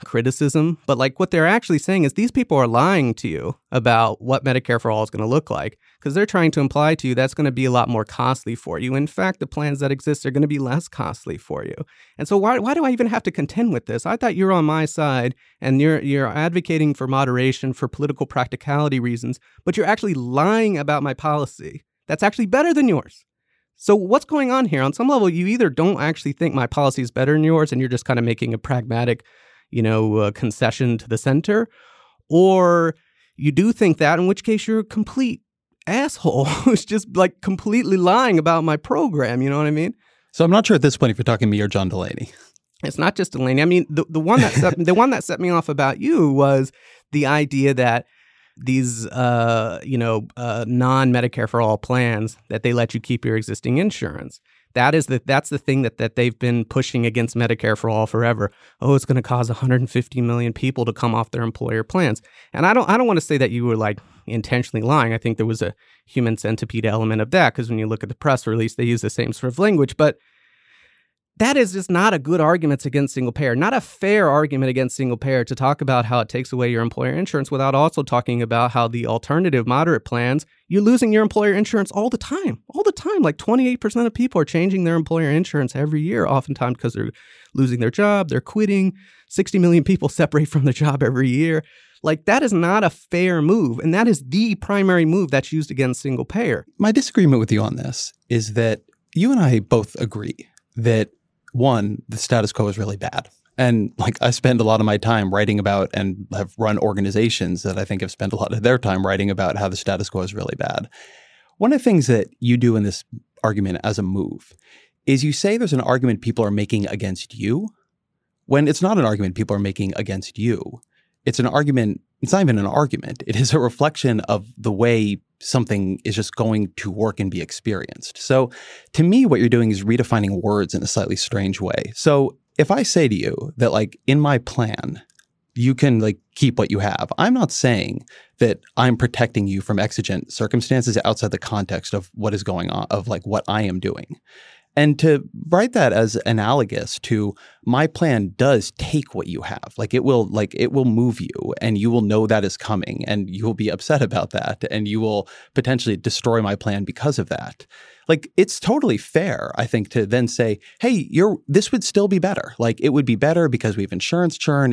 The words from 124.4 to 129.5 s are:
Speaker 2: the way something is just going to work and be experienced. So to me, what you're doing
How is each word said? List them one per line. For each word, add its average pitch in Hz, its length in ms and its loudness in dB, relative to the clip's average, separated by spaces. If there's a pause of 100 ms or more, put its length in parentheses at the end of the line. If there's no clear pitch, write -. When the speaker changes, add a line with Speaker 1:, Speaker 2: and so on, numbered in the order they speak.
Speaker 2:
the 110 160 -4
way 107 460 2 (200)
something 101 640 -2
is 104 100 -4
just 104 220 -6
going 107 400 0
to 101 140 -10
work 107 280 -4
and 98 120 -2
be 90 100 -6
experienced. - 800 -8
So 131 320 0 (420)
to 156 100 2
me, 226 240 6
what 127 140 4
you're 117 80 4
doing 117 220 4